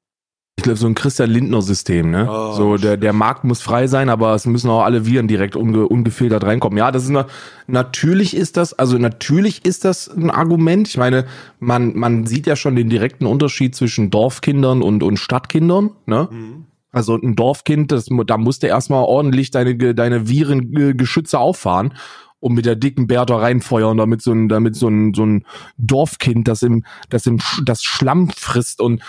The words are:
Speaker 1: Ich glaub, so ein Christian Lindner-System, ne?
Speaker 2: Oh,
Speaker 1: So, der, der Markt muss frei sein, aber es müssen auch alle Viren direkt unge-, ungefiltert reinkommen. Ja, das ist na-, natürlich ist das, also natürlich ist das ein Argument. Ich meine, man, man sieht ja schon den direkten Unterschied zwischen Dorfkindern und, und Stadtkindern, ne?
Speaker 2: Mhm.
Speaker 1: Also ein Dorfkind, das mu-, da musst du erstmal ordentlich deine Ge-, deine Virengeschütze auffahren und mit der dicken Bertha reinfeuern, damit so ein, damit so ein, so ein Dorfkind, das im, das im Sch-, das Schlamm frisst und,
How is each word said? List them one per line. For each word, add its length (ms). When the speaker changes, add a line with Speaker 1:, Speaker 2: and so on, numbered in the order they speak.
Speaker 1:
Ich 60
glaub, 140
so 100
ein 80
Christian 340
Lindner-System, 840
ne? 180
Speaker 2:
Oh, 220
Speaker 1:
So, 240
der, 220
der 160
Markt 320
muss 160
frei 260
sein, 220
aber 260
es 100
müssen 240
auch 140
alle 220
Viren 240
direkt 260
unge-, 320
ungefiltert 560
reinkommen. 340
Ja, 140
das 120
ist 80
na-, 160
natürlich 680
ist 220
das, 160
also 240
natürlich 640
ist 220
das 240
ein 200
Argument. 600
Ich 80
meine, 300
man, 360
man 280
sieht 200
ja 120
schon 180
den 140
direkten 360
Unterschied 480
zwischen 380
Dorfkindern 680
und, 200
und 140
Stadtkindern, 760
ne? 240
Speaker 2:
Mhm. 360
Speaker 1:
Also 240
ein 220
Dorfkind, 560
das 160
mu-, 160
da 120
musst 260
du 40
erstmal 380
ordentlich 460
deine 260
Ge-, 160
deine 340
Virengeschütze 1120
auffahren 540
und 120
mit 120
der 100
dicken 320
Bertha 300
reinfeuern, 600
damit 240
so 100
ein, 180
damit 260
so 120
ein, 260
so 120
ein 200
Dorfkind, 720
das 160
im, 200
das 180
im 100
Sch-, 260
das 200
Schlamm 460
frisst 520
und, 280